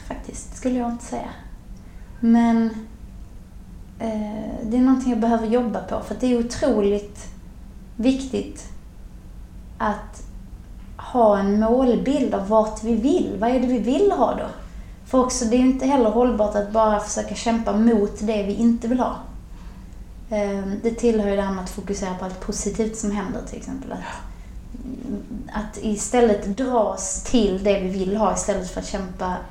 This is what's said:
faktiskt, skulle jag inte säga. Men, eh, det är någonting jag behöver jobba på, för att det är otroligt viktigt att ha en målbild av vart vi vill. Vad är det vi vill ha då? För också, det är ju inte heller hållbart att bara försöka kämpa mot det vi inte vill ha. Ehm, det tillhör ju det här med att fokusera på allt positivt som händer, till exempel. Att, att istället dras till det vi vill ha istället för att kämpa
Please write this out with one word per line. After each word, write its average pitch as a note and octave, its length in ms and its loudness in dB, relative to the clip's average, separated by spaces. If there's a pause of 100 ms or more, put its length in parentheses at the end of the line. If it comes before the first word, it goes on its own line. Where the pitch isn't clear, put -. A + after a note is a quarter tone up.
faktiskt, - 500 -12
skulle B3+ 220 -2
jag A#3+ 100 -2
inte A#3+ 160 -8
säga. - 240 -8 (920)
Men, A#3 500 6 (1300)
eh, G#3+ 640 -4
det A3+ 140 0
är B3+ 40 6
någonting B3+ 280 6
jag A#3 100 2
behöver A3+ 280 4
jobba A3 320 2
på, - 220 -4
för - 140 -6
att G#3+ 60 -6
det B3 120 4
är A#3 120 4
otroligt G#3 800 0 (680)
viktigt - 760 0 (1040)
att - 460 -4 (720)
ha G#3+ 420 4
en G3+ 200 4
målbild A#3 760 4
av F#3+ 140 -2
vart G#3+ 360 2
vi A3+ 120 2
vill. B3 440 2
Vad A3+ 100 2
är C4 100 4
det B3+ 80 0
vi B3 120 2
vill D4+ 320 4
ha C#4 240 4
då? - 120 -4 (580)
För C4 140 4
också, A#3+ 260 2
det A3 100 4
är B3+ 40 6
ju B3+ 60 6
inte C4 200 4
heller B3+ 240 4
hållbart G#3+ 460 4
att G3+ 160 0
bara G#3+ 280 4
försöka G#3 360 -4
kämpa A3+ 380 0
mot G#3 460 4
det G#3+ 240 0
vi G3 100 0
inte A#3 340 2
vill B3 120 2
ha. - 160 0 (1120)
Ehm, G3+ 540 -2
det A#3 80 2
tillhör A3 380 2
ju G3 60 2
det G3 60 2
här G3 120 0
med F#3 100 -4
att F3+ 60 -8
fokusera G3 440 -4
på F#3 120 -6
allt F#3 140 -8
positivt A3 580 -4
som G#3 140 -2
händer, G3+ 360 -4
till - 100 -10
exempel. - 340 -10
Att, F3+ 80 -8 (1500)
att G#3+ 280 -8
istället G#3 760 2
dras A#3+ 680 0
till F#3+ 400 2
det G3 160 4
vi F#3 100 -2
vill F#3+ 280 0
ha G3 160 4
istället F#3+ 380 -2
för F#3 100 -6
att - 60 -6
kämpa F3+ 480 -4 (160)